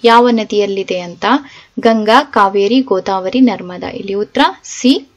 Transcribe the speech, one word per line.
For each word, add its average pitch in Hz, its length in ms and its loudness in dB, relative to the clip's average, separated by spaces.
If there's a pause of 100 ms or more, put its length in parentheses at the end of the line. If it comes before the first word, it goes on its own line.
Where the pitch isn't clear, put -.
ಯಾವ 233 260 6 (100)
ನದಿಯಲ್ಲಿದೆ 196 600 -4
ಅಂತ? 175 240 -12 (560)
ಗಂಗಾ, 226 380 2 (180)
ಕಾವೇರಿ, 202 440 2 (100)
ಗೋದಾವರಿ, 190 500 -2
ನರ್ಮದಾ. 185 500 -2 (100)
ಇಲ್ಲಿ 196 140 -8
ಉತ್ತರ 208 280 -4 (340)
ಸಿ 254 160 2 (240)